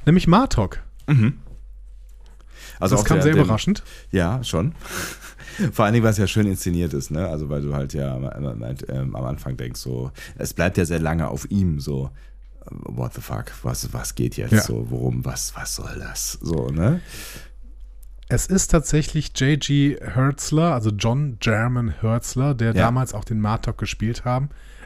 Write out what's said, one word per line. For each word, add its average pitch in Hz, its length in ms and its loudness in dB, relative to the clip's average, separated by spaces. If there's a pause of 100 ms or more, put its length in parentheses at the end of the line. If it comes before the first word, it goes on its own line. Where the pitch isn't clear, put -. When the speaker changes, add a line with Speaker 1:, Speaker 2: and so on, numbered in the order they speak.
Speaker 1:
nämlich 170 240 8
Martok. 170 500 4 (280)
Speaker 2:
Mhm. 135 320 6 (1400)
Also 95 160 4
Speaker 1:
Das - 80 4
Speaker 2:
auch - 60 2
Speaker 1:
kam 160 80 6
Speaker 2:
der, 143 60 4
Speaker 1:
sehr 151 100 6
Speaker 2:
dem 151 100 8
Speaker 1:
überraschend. 110 400 2 (280)
Speaker 2:
Ja, 98 340 2
schon. 110 300 0 (440)
<laughs> - 540 -4
Vor 117 100 4
allen 104 100 4
Dingen, 117 120 6
weil 110 60 6
es 95 60 2
ja 101 100 4
schön 107 200 4
inszeniert 87 460 0
ist, 69 180 -4
ne? 85 160 -2
Also 76 220 -4
weil 71 120 -2
du 71 140 -2
halt 69 180 -4
ja 69 220 -2
am, 65 80 -6
am, 67 220 -6
am, 58 300 -6 (120)
ähm, 65 260 -4
am 65 120 -6
Anfang 67 320 -6
denkst 60 240 -10
so, 64 300 -6 (260)
es - 160 -6
bleibt 90 240 0
ja 87 80 4
sehr 82 140 0
lange 80 280 0
auf - 240 -6
ihm 87 300 2
so, 67 300 -4 (560)
what - 460 -8
the 120 80 -12
fuck, 55 240 -8 (160)
was, - 320 -4
was - 220 -6
geht - 220 -2
jetzt 57 140 -2
Speaker 1:
Ja. 107 120 6
Speaker 2:
so, - 260 -4
worum, 123 340 -2
was, 65 320 -6
was - 200 -8
soll - 240 -8
das? - 420 -8
So, 73 280 -2
ne? 95 300 2 (1300)
Speaker 1:
Es - 200 0
ist 185 220 2
tatsächlich 151 720 2
J 139 220 4
G 143 400 2
Hertzler, 143 720 2
also 110 160 2
John 117 500 0
German 120 500 2 (120)
Hertzler, 127 540 0
der 113 140 2
Speaker 2:
Ja. 92 160 2
Speaker 1:
damals 123 280 2
auch 104 100 -6
den 110 160 -2
Martok 107 380 0
gespielt - 480 -4
haben, 131 240 0 (360)